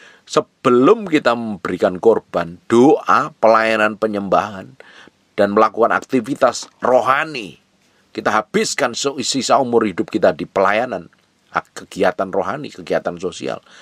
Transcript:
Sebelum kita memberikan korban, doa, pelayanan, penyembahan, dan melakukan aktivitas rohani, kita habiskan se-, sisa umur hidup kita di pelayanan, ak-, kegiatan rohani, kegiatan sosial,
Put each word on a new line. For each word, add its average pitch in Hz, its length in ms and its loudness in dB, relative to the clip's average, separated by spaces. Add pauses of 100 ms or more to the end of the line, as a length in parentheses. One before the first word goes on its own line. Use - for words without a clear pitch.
(220)
Sebelum 170 880 2
kita 135 240 2
memberikan 101 640 -4
korban, 90 720 0
doa, 123 720 4
pelayanan, 110 560 2
penyembahan, 101 800 -4 (560)
dan 101 240 0
melakukan 110 320 2
aktivitas 120 880 -2
rohani, 127 800 0 (560)
kita 110 160 -4
habiskan 120 640 -2
se-, 135 320 -4
sisa 127 320 0
umur 120 240 2
hidup 107 240 -2
kita 98 240 2
di 85 160 -8
pelayanan, 98 640 -2 (400)
ak-, - 220 -6 (120)
kegiatan 95 460 -2
rohani, 98 400 -6
kegiatan 87 480 -6
sosial, 73 400 -8 (240)